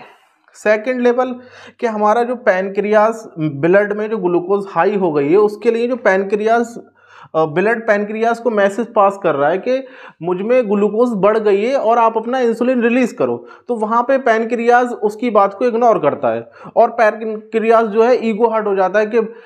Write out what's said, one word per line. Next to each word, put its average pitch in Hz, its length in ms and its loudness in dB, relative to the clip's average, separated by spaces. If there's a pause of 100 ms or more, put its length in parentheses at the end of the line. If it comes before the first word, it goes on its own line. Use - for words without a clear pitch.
(520)
सेकंड 220 480 -2
लेवल 247 360 0 (440)
कि 240 60 -2
हमारा 214 360 0
जो 240 120 -4
पैनक्रियास 208 920 0 (100)
ब्लड 165 540 2
में 208 180 -6
जो 226 80 -4
ग्लूकोज 180 520 -2
हाई 190 260 0
हो 185 160 0
गई 143 160 0
है 175 80 4
उसके 214 340 2
लिए 233 180 -2
जो 254 80 -4
पैनक्रियास 214 840 0 (540)
अ, 160 100 2
ब्लड 202 420 -2
पैनक्रियाज 220 520 -2
को 240 120 -4
मैसेज 202 360 0
पास 196 360 0
कर 160 120 0
रहा 143 160 0
है 190 80 0
कि 254 280 -4 (360)
मुझ 180 200 -4
में 233 280 0
ग्लूकोज 208 420 2
बढ़ 208 260 2
गई 208 260 2
है 269 120 0
और 233 220 2
आप 226 180 2
अपना 233 220 -4
इंसुलिन 240 440 0
रिलीज 240 300 2
करो, 120 340 -4 (220)
तो 240 60 -4
वहाँ 226 280 0
पे 269 160 0
पैनक्रियाज 240 760 2
उसकी 214 380 -4
बात 196 240 2
को 254 100 -4
इग्नोर 233 340 2
करता 127 360 0
है 117 160 -8 (260)
और 226 140 4
पैनक्रियाज 220 960 0
जो 214 160 0
है 226 260 2
ईगो 220 200 2
हर्ट 220 180 -2
हो 202 80 0
जाता 190 240 0
है 214 80 2
कि 220 280 -2 (120)